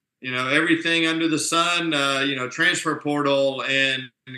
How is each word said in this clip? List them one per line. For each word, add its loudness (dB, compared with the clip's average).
you -10
know, -2
everything 2
under 0
the 0
sun, 0
uh, 0
you -2
know, -4
transfer 0
portal 0
and 0